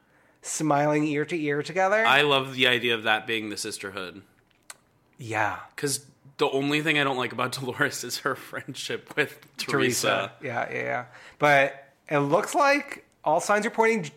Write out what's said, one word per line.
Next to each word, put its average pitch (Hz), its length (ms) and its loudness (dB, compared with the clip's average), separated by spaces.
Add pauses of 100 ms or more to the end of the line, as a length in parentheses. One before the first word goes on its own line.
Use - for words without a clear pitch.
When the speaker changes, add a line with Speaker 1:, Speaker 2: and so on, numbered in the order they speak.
(420)
Speaker 1:
smiling 151 640 0
ear 147 200 -2
to 165 140 -6
ear 147 220 -2
together. 190 420 0
Speaker 2:
I 135 180 6
love 135 320 2
the 127 120 4
idea 120 280 2
of 110 100 -4
that 110 220 2
being 110 240 -4
the 101 60 -8
sisterhood. 95 680 -10 (960)
Speaker 1:
Yeah. 107 400 -2 (180)
Speaker 2:
'Cause 139 300 -4 (320)
the 147 120 2
only 143 300 0
thing 151 180 2
I 143 60 2
don't 135 140 0
like 123 140 -2
about 123 200 -4
<laughs> 135 80 -8
Dolores 127 420 -2
is 123 180 -8
her 135 140 -2
friendship - 840 -10
with 143 220 -2 (200)
Teresa. - 120 -8
Speaker 1:
Teresa. 117 640 0 (100)
Yeah, 120 300 -4
yeah, 127 100 -6
yeah. 123 220 -4 (340)
But 139 540 4 (160)
it 151 100 2
looks 147 360 2
like 285 500 2 (180)
all 156 160 2
signs 208 280 2
are 233 40 -2
pointing 226 460 2